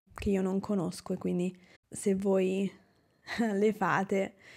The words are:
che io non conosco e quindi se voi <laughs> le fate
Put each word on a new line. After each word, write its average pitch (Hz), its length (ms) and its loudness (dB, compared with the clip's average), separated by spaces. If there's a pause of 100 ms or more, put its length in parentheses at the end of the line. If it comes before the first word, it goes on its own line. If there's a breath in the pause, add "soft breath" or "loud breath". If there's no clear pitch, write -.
(140)
che - 160 -4
io 190 120 2
non 190 180 0
conosco 185 520 -4
e 180 60 -4
quindi 180 380 -2 (320 loud breath)
se - 260 0
voi 190 560 2
<laughs> - 840 -6
le 208 200 4
fate 190 600 0 (220 loud breath)